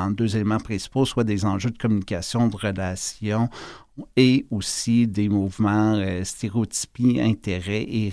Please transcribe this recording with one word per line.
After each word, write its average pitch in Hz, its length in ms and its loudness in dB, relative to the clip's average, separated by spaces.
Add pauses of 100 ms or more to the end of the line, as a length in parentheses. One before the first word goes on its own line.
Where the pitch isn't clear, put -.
en 101 60 0
deux 110 260 0
éléments 107 240 0
principaux, 117 440 -2
soit 123 200 0
des 104 200 0
enjeux 101 260 0
de - 80 -12
communication, 107 680 0
de 104 100 0
relations, 98 840 -4 (760)
et 127 340 6
aussi 117 560 2
des 104 240 0
mouvements, 104 640 2
euh, 95 300 -2
stéréotypie, 120 960 -2
intérêt 101 680 0
et 107 240 -2